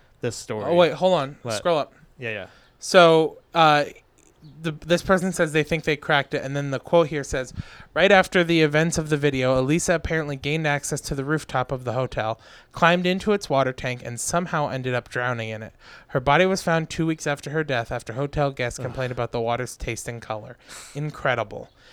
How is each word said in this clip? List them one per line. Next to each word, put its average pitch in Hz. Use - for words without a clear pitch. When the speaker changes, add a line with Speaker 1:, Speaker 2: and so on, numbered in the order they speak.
Speaker 1:
this 120
story. 107
Speaker 2:
Oh, 165
wait, 165
hold 185
on. 147
Speaker 1:
What? 113
Speaker 2:
Scroll 170
up. 135
Speaker 1:
Yeah, 120
yeah. 101
Speaker 2:
So, 165
uh, 151
the, 165
this 160
person 185
says 165
they 156
think 160
they 156
cracked 143
it, 143
and 135
then 143
the 131
quote 170
here 143
says, 131
"Right 185
after 185
the 165
events 156
of 156
the 151
video, 131
Elisa 160
apparently 156
gained 151
access 143
to -
the 139
rooftop 143
of 127
the 117
hotel, 120
climbed 175
into 185
its 202
water 135
tank, 127
and 120
somehow 170
ended 127
up 123
drowning 120
in 110
it. 101
Her 147
body 143
was 190
found 165
two 160
weeks 160
after 143
her 156
death 127
after 120
hotel 139
guests 123
Speaker 1:
Ugh. 127
Speaker 2:
complained 123
about 120
the 123
water's 120
taste 117
and 117
color. 113
Incredible." 127